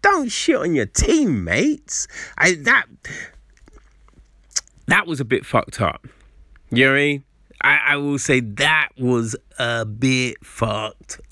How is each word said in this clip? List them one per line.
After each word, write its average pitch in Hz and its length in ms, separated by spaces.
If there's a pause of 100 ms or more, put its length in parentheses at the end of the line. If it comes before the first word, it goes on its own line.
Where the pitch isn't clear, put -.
Don't 339 300
shit - 240
on 170 180
your 127 120
teammates. 175 1200 (300)
I, 185 160 (100)
that, 240 220 (2000)
that 185 180
was 160 140
a 135 60
bit 110 200
fucked - 360
up. - 260 (640)
You 120 140
know 135 60
what 135 60
I 143 40
mean? 143 220 (400)
I, 143 160 (100)
I 143 80
will 143 200
say 131 220
that 139 580
was 120 380 (240)
a 117 260
bit 127 580
fucked - 800 (100)